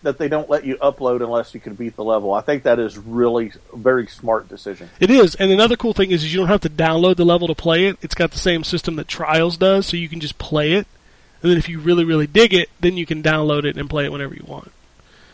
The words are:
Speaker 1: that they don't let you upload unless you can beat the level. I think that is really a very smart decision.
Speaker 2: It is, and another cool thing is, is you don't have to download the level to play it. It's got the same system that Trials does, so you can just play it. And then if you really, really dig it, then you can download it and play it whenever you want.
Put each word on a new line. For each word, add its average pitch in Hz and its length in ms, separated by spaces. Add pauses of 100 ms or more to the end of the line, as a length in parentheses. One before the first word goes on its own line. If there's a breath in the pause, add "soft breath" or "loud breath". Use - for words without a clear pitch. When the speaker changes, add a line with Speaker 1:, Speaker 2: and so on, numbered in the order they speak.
Speaker 1:
that 143 160
they 151 100
don't 151 220
let 147 140
you 131 140
upload 127 440
unless 117 320
you 113 60
can 110 160
beat 117 180
the - 80
level. 104 320
I 104 60
think 143 240
that 120 160
is 107 180
really 117 540 (200)
a 131 40
very 123 320
smart 113 400
decision. 98 500
Speaker 2:
It 190 120
is, 240 260
and 190 160
another 226 240
cool 226 160
thing 190 180
is, 165 140
is 156 100
you 185 60
don't 175 80
have 202 140
to 156 80
download 165 460
the 175 80
level 175 220
to 165 80
play 170 320
it. 190 160
It's - 140
got 170 160
the - 60
same 170 260
system 165 320
that 147 100
Trials 165 500
does, 190 300
so 175 100
you 170 120
can 160 100
just 147 200
play 151 340
it. 202 160 (540 soft breath)
And 170 100
then 170 60
if 151 100
you 165 100
really, 170 260
really 160 220
dig 196 260
it, 175 160 (120)
then 180 160
you 170 100
can 156 160
download 151 420
it 139 120
and 139 120
play 143 180
it 147 60
whenever 143 220
you - 100
want. - 280 (600 soft breath)